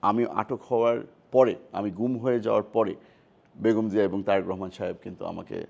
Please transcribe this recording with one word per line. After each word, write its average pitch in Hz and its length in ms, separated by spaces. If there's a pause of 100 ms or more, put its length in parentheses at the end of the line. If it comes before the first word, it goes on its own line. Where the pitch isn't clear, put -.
আমি 110 240
আটক - 440
হওয়ার 117 280 (340)
পরে, 127 220 (180)
আমি 101 180
গুম 117 280
হয়ে 120 220
যাওয়ার 107 220
পরে 104 320 (680)
বেগম 110 260
জিয়া 104 160
এবং 95 180
তারেক 98 260
রহমান 92 220
সাহেব 92 320
কিন্তু 92 220
আমাকে 87 460